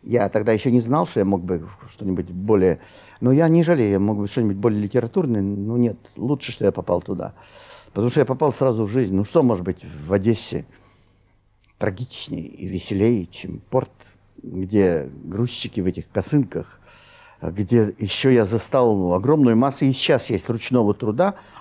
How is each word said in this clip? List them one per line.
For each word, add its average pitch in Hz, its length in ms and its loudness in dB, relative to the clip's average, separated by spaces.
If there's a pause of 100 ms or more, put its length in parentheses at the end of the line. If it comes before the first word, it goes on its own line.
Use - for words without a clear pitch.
Я 110 240 0
тогда 110 240 0
ещё 110 180 0
не 120 100 6
знал, 139 260 0
что - 120 -4
я 101 60 2
мог 95 180 0
бы 87 240 -4 (240)
что-нибудь 92 400 -6
более. 92 480 2 (420)
Но 123 120 2
я 160 160 4
не 165 160 4
жалею, 143 260 2
я 98 80 2
мог 101 200 0
бы 101 100 -4
что-нибудь 104 280 -2
более 104 240 0
литературное. 117 640 -2
Ну 101 340 -4
нет, 120 200 2 (200)
лучше, 139 360 -4
что - 120 -6
я 101 60 6
попал 87 320 -2
туда. - 300 -8 (600)
Потому 113 180 0
что 147 100 0
я 127 60 4
попал 135 260 0
сразу 113 320 0
в 98 60 -6
жизнь. 110 240 0
Ну 98 100 2
что 160 180 2
может 107 220 2
быть 90 200 -6
в 76 280 -8
Одессе 104 520 0 (1120)
трагичнее 95 680 -8
и - 220 -14
веселее, 101 580 0
чем - 340 -14 (100)
порт, 127 200 -2 (500)
где 92 680 0 (160)
грузчики 101 560 -6
в 90 60 -2
этих 87 260 -6
косынках, - 680 -2 (640)
где 104 560 0
ещё 110 320 0
я 120 140 6
застал 104 680 2
огромную 120 420 4
массу, 135 300 0
и 135 60 4
сейчас 131 380 0
есть, 104 180 -4
ручного 117 460 2
труда, 143 400 -2 (260)